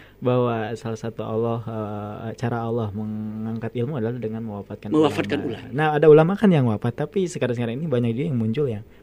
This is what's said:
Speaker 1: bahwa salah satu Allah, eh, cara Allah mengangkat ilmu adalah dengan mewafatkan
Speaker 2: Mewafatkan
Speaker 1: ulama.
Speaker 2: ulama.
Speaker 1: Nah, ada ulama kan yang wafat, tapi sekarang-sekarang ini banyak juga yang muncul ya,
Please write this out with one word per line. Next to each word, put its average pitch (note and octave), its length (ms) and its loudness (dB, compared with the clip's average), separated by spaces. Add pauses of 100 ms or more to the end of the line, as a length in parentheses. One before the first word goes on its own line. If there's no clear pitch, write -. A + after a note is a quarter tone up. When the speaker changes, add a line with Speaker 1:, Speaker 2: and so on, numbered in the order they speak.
(180)
Speaker 1:
bahwa B2 380 2 (180)
salah A2+ 220 -6
satu A2 260 -8
Allah, A2+ 380 -2
eh, G#2+ 800 -8
cara A#2 240 -2
Allah A2+ 260 -2
mengangkat G#2+ 840 -6
ilmu B2 240 -2
adalah A2+ 160 -2
dengan A2+ 260 -6
mewafatkan G#2 460 -10
Speaker 2:
Mewafatkan D3 560 0
Speaker 1:
ulama. A#2+ 240 -8
Speaker 2:
ulama. A2+ 80 -10
Speaker 1:
Nah, D#3 160 0
ada D3+ 160 4
ulama D#3 260 10
kan G3+ 140 4
yang D#3 180 6
wafat, A2+ 320 0
tapi F3 300 -2
sekarang-sekarang A#2+ 480 -2
ini D#3 100 -6
banyak A#2+ 300 2
juga C#3 100 -2
yang C3+ 140 0
muncul A2+ 260 0
ya, A2 140 -2 (240)